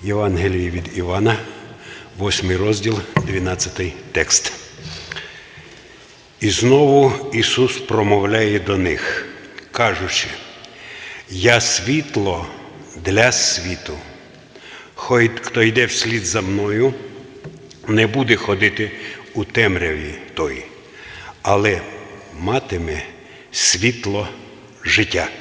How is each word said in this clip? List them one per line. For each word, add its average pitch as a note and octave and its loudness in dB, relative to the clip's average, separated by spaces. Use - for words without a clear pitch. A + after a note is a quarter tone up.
Євангеліє F#2 2
від E2+ -6
Івана, G2 2
восьмий F#2 0
розділ, G#2 0
дванадцятий F#2 -2
текст. - 0
І G#2+ 2
знову C3+ 6
Ісус B2 2
промовляє G#2 4
до F#2+ 0
них, - 0
кажучи: F#2 0
«Я A2 4
світло G2+ 0
для A2 4
світу. F2+ -2
Хой A#2 4
хто - 0
йде A2+ 4
вслід A2+ -2
за A2 0
мною, G#2 0
не A2 4
буде A#2 2
ходити G#2 0
у G#2 -2
темряві E2+ 0
той, C#2 -4
але G2+ 2
матиме F2 -4
світло G2+ 0
життя». - 0